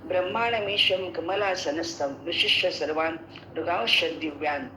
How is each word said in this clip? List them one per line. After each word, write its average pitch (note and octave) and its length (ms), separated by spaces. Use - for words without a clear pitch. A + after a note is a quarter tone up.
ब्रह्मांडमीशं F#3 1080
कमलासनस्थं E3+ 960
विशिष्य F#3 480
सर्वान् D#3+ 460
मृगांश E3+ 480
दिव्यान्. D3 440